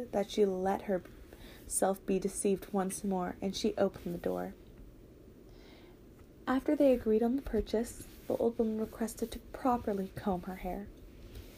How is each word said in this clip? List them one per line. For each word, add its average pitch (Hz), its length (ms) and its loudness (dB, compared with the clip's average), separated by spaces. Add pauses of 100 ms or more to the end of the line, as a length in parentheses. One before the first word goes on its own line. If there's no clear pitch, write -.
(120)
that 202 180 0
she 208 140 6
let 190 380 2
herself - 1200 -2
be 190 140 2
deceived 196 520 0
once 190 300 0
more, 185 400 0
and 196 140 -2
she - 200 0
opened 190 380 2
the 170 40 -4
door. 180 360 -2 (1900)
After 269 280 2
they 277 180 8
agreed 226 300 4
on 233 140 2
the 277 60 0
purchase, - 640 -2 (200)
the - 100 0
old 233 220 2
woman 220 220 2
requested 220 500 -4
to - 80 -8 (140)
properly 220 640 0
comb 180 280 0
her 190 140 -8
hair. 190 320 -6 (680)